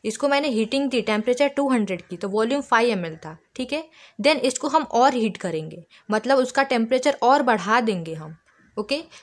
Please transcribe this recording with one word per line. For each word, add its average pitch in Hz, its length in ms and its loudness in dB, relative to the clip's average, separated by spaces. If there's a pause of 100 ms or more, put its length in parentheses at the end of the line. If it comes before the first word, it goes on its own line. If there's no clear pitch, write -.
इसको 220 240 -2
मैंने 285 200 2
हीटिंग 247 420 0
दी, 247 120 0
टेम्परेचर 247 460 0
टू 277 220 0
हंड्रेड 196 320 0
की, 175 140 -12
तो 196 120 -6
वॉल्यूम 233 340 0
फ़ाइव 233 280 2
एम 185 160 -2
एल 160 100 -10
था, 160 200 -16 (200)
ठीक 254 160 -6
है। 311 120 -4 (340)
Then 285 220 2
इसको 269 280 -2
हम 311 140 2 (100)
और 262 220 4
हीट 220 220 -2
करेंगे, 160 480 -8 (260)
मतलब 240 280 2
उसका 254 260 0
टेम्परेचर 254 580 0
और 269 200 6
बढ़ा 220 380 2
देंगे 175 340 -4
हम। 156 220 -14 (400)
ओके, 269 260 -4 (200)